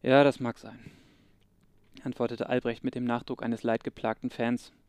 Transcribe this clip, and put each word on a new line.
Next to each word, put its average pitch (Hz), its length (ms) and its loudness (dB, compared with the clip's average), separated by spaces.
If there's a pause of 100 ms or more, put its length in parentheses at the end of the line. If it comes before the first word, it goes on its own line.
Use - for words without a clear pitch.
„Ja, 135 220 8
das 139 160 4
mag 120 180 -4
sein“, - 340 -20 (1120)
antwortete 120 460 -4
Albrecht 120 340 -2
mit 135 120 -4
dem 123 80 -4
Nachdruck 120 400 -4
eines 117 200 -4
leidgeplagten 113 680 -2
Fans. 120 420 -2 (180)